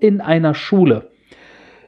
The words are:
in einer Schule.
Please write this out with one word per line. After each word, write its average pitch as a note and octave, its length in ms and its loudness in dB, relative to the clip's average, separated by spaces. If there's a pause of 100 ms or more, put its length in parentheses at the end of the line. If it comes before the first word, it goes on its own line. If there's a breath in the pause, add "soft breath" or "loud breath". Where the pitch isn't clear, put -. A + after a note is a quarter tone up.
in G3+ 180 0
einer D#3+ 340 -2
Schule. D3 540 0 (800 soft breath)